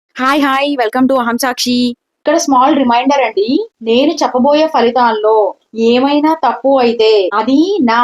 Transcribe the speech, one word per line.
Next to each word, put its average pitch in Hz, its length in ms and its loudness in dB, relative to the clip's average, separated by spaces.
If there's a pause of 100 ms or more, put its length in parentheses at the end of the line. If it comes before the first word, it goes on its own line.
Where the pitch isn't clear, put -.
(200)
హాయ్, 277 220 0
హాయ్, 277 280 -2 (120)
welcome 247 280 0
to 269 100 0
అహం 233 180 -2
సాక్షి. 247 540 -2
ఇక్కడ - 460 -4
స్మాల్ 277 380 2
రిమైండర్ 262 460 0
అండి, 277 480 -2 (120)
నేను 240 300 0
చెప్పబోయే 285 560 0
ఫలితాల్లో 226 880 0 (220)
ఏమైనా 277 580 0 (140)
తప్పు 262 320 0
అయితే 220 540 2
అది 294 500 0
నా 226 200 0